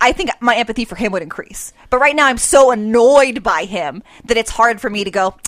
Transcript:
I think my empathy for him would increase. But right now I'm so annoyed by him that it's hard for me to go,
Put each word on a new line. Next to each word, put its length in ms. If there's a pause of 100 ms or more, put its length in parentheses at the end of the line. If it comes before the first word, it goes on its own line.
I 120
think 160 (100)
my 160
empathy 300
for 100
him 160
would 100
increase. 520 (160)
But 100
right 160
now 120
I'm 100
so 340
annoyed 720
by 220
him 380 (220)
that 120
it's 120
hard 300
for 100
me 140
to 80
go, 240 (120)